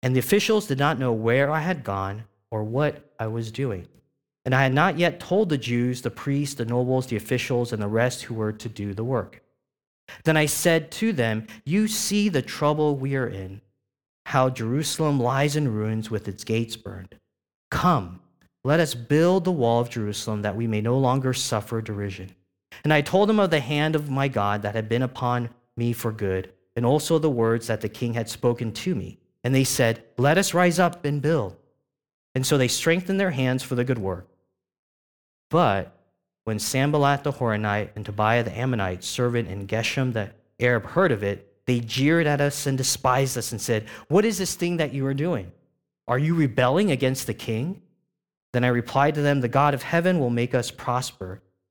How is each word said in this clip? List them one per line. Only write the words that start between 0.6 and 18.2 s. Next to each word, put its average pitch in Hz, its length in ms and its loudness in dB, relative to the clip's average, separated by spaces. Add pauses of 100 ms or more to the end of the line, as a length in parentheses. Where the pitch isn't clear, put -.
did 135 120 -2
not 143 200 2
know 127 140 0
where 120 380 2
I 156 100 0
had 160 220 -4
gone, 98 420 -6 (260)
or 107 140 -4
what 139 540 -4
I 113 80 -4
was 113 240 -6
doing. 113 380 -6 (560)
And 127 100 2
I 131 80 6
had 135 120 4
not 160 240 4
yet 170 220 2
told 196 280 0
the 147 100 0
Jews, 123 440 -2
the 117 80 -4
priests, 139 460 -4
the 117 100 -4
nobles, 127 400 0
the 120 100 -4
officials, 120 560 -2
and 107 80 -4
the 104 80 -2
rest 117 340 0
who - 120 -10
were 107 180 -2
to 107 160 -10
do 101 240 -8
the 107 120 -6
work. 120 380 -4 (840)
Then 160 120 4
I 151 100 4
said 165 460 2
to 220 200 -2
them, 113 340 0 (180)
"You 208 240 2
see 208 400 0
the 151 140 0
trouble 151 520 0
we 139 220 -4
are 127 100 -2
in, 95 360 -10 (640)
how 131 240 2
Jerusalem 143 680 -2
lies 135 380 0
in 143 160 0
ruins 107 380 -2
with 107 180 -4
its 98 160 -10
gates 113 320 -2
burned. 95 380 -16 (560)
Come, 101 500 0 (440)